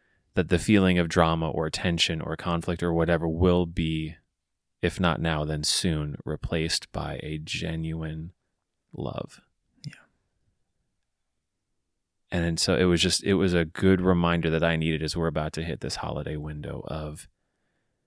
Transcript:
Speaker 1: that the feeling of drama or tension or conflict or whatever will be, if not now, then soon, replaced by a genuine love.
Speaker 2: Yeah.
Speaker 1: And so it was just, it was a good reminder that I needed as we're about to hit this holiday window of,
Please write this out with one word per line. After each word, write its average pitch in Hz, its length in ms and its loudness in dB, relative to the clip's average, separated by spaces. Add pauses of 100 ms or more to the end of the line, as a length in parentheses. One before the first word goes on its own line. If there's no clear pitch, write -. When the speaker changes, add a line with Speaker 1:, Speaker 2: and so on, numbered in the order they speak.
(360)
Speaker 1:
that 87 140 2
the 85 100 4
feeling 92 400 4
of 85 80 2
drama 82 420 4
or 80 200 -2
tension 82 520 -2
or 80 140 -6
conflict 85 480 -2
or 85 100 2
whatever 82 340 2
will 87 380 4
be, 80 500 -4 (680)
if 85 180 0
not 87 220 2
now, 78 220 0
then 76 200 -4
soon, 76 600 -2
replaced - 680 -4
by 73 300 -6
a 78 140 -6
genuine 80 960 -6 (600)
love. - 480 -8 (440)
Speaker 2:
Yeah. - 80 -12 (2500)
Speaker 1:
And 85 280 0
so - 160 2
it 90 100 4
was 87 160 4
just, 92 220 0
it 101 100 2
was 90 200 2
a 85 120 4
good 95 360 4
reminder 85 480 2
that 80 140 2
I 82 120 2
needed 80 260 0
as 80 160 -4
we're 82 100 0
about 78 260 -4
to 82 100 -6
hit 82 180 -6
this - 160 -6
holiday 76 380 -6
window 73 520 -10
of, 76 400 -10 (800)